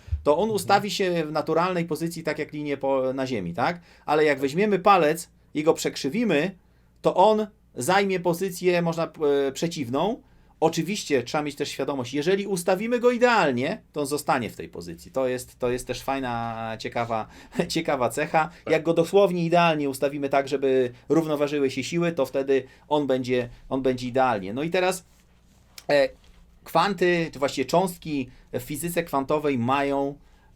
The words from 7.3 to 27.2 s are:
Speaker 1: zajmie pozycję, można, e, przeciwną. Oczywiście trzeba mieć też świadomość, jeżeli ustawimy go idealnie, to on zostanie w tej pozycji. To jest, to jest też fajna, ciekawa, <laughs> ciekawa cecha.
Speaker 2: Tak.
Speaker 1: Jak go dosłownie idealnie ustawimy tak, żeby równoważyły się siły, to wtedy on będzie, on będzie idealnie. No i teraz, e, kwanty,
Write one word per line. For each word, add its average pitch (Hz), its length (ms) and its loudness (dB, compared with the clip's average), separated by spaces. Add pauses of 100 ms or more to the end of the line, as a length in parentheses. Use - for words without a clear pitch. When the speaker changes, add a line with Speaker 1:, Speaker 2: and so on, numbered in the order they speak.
Speaker 1:
zajmie 185 460 2
pozycję, 180 640 0
można, 165 220 0 (440)
e, 135 40 -4
przeciwną. 160 680 -2 (380)
Oczywiście 160 640 0
trzeba 147 220 -4
mieć 143 120 -8
też 139 120 -4
świadomość, 135 460 -4
jeżeli 185 320 0
ustawimy 202 540 -2
go 240 100 4
idealnie, 202 720 2 (100)
to 151 80 -6
on 147 60 -2
zostanie 139 440 -2
w - 60 -18
tej 82 120 -12
pozycji. 87 440 -14
To 131 160 0
jest, 127 300 -6
to 123 120 0
jest 123 160 -4
też - 160 -8
fajna, 117 760 -6
ciekawa, 117 480 -4 (320)
<laughs> 170 100 -2
ciekawa 147 420 -2
cecha. 156 400 -2 (140)
Speaker 2:
Tak. 147 80 -2
Speaker 1:
Jak 160 100 2
go 165 120 0
dosłownie 180 520 2
idealnie 165 440 2
ustawimy 139 380 -2
tak, 139 200 0
żeby 131 440 2 (160)
równoważyły 147 640 2
się 131 140 -6
siły, 170 280 -2
to 139 140 0
wtedy 135 380 0 (240)
on 147 180 0
będzie, 127 420 0 (200)
on 135 140 -4
będzie 127 260 -2
idealnie. 117 440 0
No 131 100 -4
i 165 80 -4
teraz, 180 340 0 (840)
e, 139 180 4 (560)
kwanty, 175 680 2